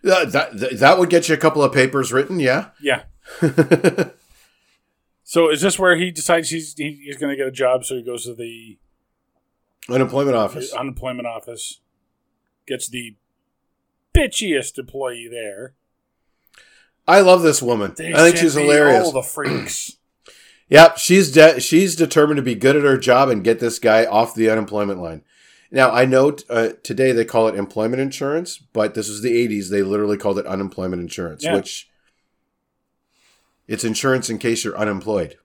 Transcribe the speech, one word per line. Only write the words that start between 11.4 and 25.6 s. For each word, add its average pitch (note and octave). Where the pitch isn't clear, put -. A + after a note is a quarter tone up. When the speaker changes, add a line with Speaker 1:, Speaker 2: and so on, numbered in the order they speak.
Speaker 2:
gets B2+
the A#2
bitchiest F#3+
employee B2
there. A#2
Speaker 1:
I F#3+
love F#3
this D#3
woman. A2
Speaker 2:
They E3+
Speaker 1:
I C#3+
think E3+
Speaker 2:
sent -
Speaker 1:
she's D#3+
Speaker 2:
me D3+
Speaker 1:
hilarious. D3
Speaker 2:
all D#3+
the C3
freaks. -
<clears throat> -
Speaker 1:
Yep, D#3+
she's F3+
de-, D3+
she's E3+
determined D3+
to C#3
be B2
good C3
at C#3+
her C3+
job B2+
and G#2+
get A2+
this A#2
guy A2
off A2
the A2
unemployment G2+
line. D#2+